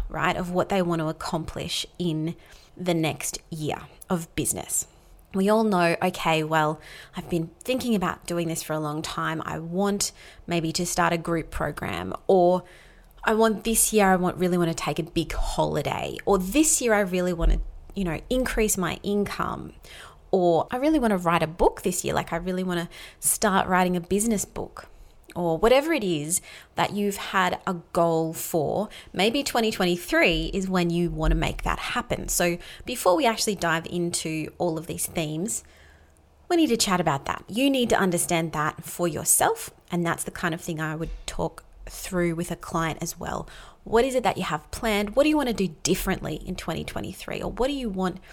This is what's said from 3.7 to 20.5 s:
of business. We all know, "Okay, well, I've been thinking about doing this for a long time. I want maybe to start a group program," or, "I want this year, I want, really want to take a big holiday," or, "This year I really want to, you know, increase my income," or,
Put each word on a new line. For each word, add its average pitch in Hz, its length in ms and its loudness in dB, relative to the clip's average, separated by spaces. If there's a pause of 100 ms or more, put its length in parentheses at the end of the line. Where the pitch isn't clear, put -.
of 170 260 -2
business. - 520 -4 (460)
We 196 140 2
all 220 160 6
know, 175 400 4
"Okay, 165 400 2
well, 156 380 2 (340)
I've 175 140 -10
been 165 200 -2 (140)
thinking 240 320 0
about - 300 -2
doing 170 240 -2
this 165 120 -4
for - 120 -6
a 156 60 -2
long 151 220 -4
time. 160 440 -4
I 156 120 -6
want 196 540 -2 (340)
maybe 165 280 -2
to 175 120 -2
start 170 280 2
a 170 40 0
group 165 320 -4
program," 95 640 -6 (140)
or, 180 360 6 (600)
"I 214 120 2
want 220 280 4
this 226 300 2
year, 196 180 6
I 185 60 6
want, 180 180 0
really 180 220 0
want 170 120 2
to 165 60 -2
take - 240 -4
a 165 40 -4
big - 280 -4
holiday," 151 920 -2
or, 196 120 4
"This 226 440 2
year 233 120 2
I 208 60 4
really 180 320 0
want 165 220 2
to, - 80 0 (340)
you 196 80 -2
know, 165 160 -2 (100)
increase 226 480 0
my 175 240 -2
income," - 680 -2 (580)
or, 175 420 4